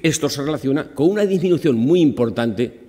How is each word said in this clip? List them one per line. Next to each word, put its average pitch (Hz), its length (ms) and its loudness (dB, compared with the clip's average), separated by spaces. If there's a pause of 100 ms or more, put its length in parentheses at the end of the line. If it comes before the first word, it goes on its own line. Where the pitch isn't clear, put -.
esto 147 260 -2
se 139 140 -6
relaciona 139 460 -2
con 151 200 0
una 208 160 2
disminución 175 520 0
muy 143 240 2
importante 117 880 0